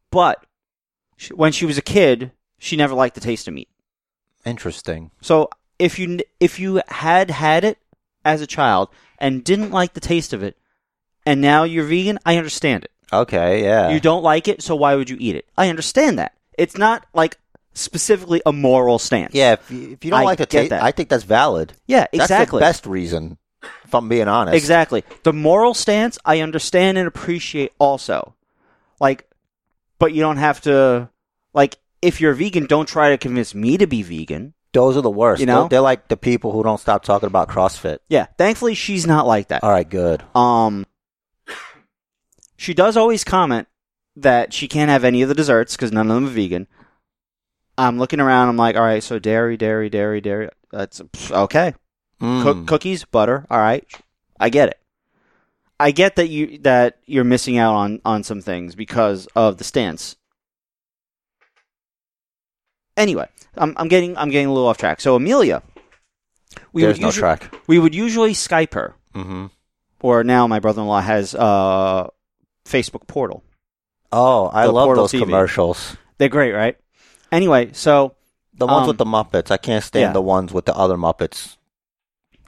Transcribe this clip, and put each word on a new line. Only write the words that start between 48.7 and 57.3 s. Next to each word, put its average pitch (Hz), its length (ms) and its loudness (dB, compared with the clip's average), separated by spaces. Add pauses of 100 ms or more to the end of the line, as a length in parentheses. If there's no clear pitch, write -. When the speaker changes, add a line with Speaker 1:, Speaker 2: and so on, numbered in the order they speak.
Speaker 1:
"All 117 60 2
right, 110 200 0
so 117 160 -8
dairy, 113 380 -2
dairy, 110 340 -2
dairy, 107 300 -4
dairy. 104 280 -6 (220)
That's, 98 300 -12
pff, - 300 -16 (140)
okay. 156 300 0 (460)
Speaker 2:
Mm. 123 220 -2
Speaker 1:
Cook-, 95 260 0
cookies, 170 360 -4
butter. 117 460 0
All 117 80 0
right. 113 260 0 (540)
I 110 100 0
get 131 200 4
it. - 100 -8 (1040)
I 147 100 4
get 180 260 2
that 170 120 0
you, 151 300 -6
that 123 460 2
you're 127 200 -2
missing 123 340 0